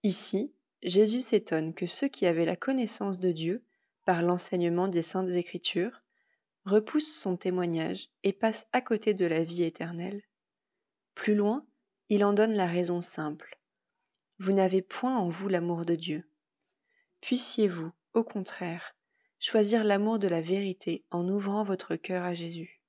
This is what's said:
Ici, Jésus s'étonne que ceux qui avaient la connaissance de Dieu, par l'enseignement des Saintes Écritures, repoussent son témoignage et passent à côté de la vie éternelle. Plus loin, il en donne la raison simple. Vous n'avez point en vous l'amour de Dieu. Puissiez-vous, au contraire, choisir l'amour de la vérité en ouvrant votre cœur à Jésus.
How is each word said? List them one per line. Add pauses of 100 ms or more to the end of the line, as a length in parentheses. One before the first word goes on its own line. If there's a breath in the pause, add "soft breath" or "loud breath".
Ici, (300)
Jésus
s'étonne
que
ceux
qui
avaient
la
connaissance
de
Dieu, (400)
par
l'enseignement
des
Saintes
Écritures, (640)
repoussent
son
témoignage (140)
et
passent
à
côté
de
la
vie
éternelle. (920)
Plus
loin, (440)
il
en
donne
la
raison
simple. (800)
Vous
n'avez
point
en
vous
l'amour
de
Dieu. (920)
Puissiez-vous, (220)
au
contraire, (440)
choisir
l'amour
de
la
vérité
en
ouvrant
votre
cœur
à
Jésus.